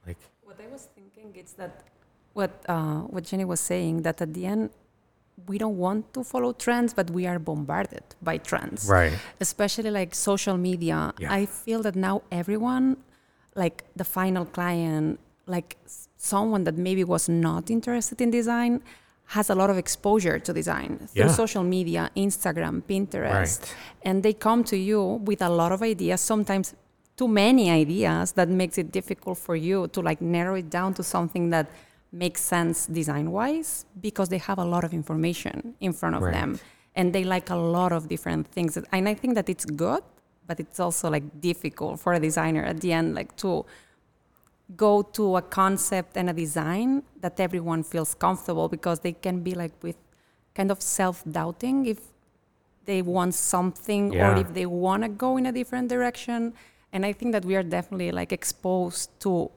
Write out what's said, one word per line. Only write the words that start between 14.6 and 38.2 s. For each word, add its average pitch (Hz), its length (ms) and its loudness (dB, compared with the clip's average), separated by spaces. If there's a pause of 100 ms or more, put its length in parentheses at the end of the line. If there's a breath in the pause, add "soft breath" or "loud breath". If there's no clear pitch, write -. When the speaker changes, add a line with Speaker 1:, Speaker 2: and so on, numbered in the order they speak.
Speaker 2:
like, 175 300 -4 (100)
s-, - 300 -20
someone 208 480 0
that 160 120 0
maybe 185 280 2
was 170 240 0
not 165 420 2
interested 233 500 -2
in 240 100 4
design, 240 520 2 (500 soft breath)
has 208 180 0
a 196 40 4
lot 190 140 4
of 196 80 4
exposure 180 640 2
to 170 160 -4
design 165 420 -4 (160)
through - 140 6
Speaker 1:
Yeah. 165 160 6
Speaker 2:
social 214 200 0
media, 175 540 0
Instagram, 170 720 0
Pinterest. 98 720 0
Speaker 1:
Right. - 140 -12 (280 loud breath)
Speaker 2:
And 190 200 2
they 214 100 4
come 226 320 2
to 208 120 -2
you 202 260 2
with 202 400 0
a 175 80 2
lot 170 200 4
of 190 120 0
ideas, 185 400 0
sometimes 196 520 0 (400)
too 254 140 0
many 214 420 8
ideas 165 640 4
that 180 160 4
makes 180 300 2
it 160 120 -4
difficult 185 460 -4
for - 180 -4
you 170 340 0
to, 190 120 -4
like, 165 220 0
narrow 170 320 0
it 175 160 -6
down 185 240 0
to 185 80 -6
something 170 480 0
that 160 160 2 (440 loud breath)
makes 175 300 -4
sense 170 460 0
design-wise, 165 960 -2 (160)
because 196 300 -2
they 185 80 -2
have 196 200 -4
a 180 60 -2
lot 175 180 2
of 165 120 -4
information 165 840 -4
in 185 140 -2
front 165 240 -2
of - 60 0
Speaker 1:
Right. - 100 2
Speaker 2:
them. - 260 -2 (380 soft breath)
And 180 160 2
they 190 100 0
like 185 280 -2
a 180 60 -2 (200)
lot 180 160 2
of 160 160 -2
different 165 400 -4